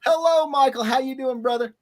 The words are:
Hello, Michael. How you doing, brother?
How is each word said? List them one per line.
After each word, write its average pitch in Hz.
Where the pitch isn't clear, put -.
Hello, 330
Michael. 269
How 233
you 262
doing, 254
brother? 240